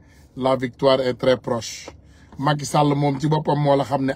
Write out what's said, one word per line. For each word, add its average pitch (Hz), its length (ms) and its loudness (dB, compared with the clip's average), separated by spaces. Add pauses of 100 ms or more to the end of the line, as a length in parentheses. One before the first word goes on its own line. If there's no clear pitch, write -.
(360)
la 131 200 0
victoire 131 440 0
est 127 140 0
très 127 240 2
proche. - 500 -8 (500)
Macky 147 280 -2
Sall 147 300 2
moom 143 240 0
ci 151 80 0
boppam 156 340 0
moo 139 140 4
la 139 80 2
xam 135 200 -2
ne 135 120 0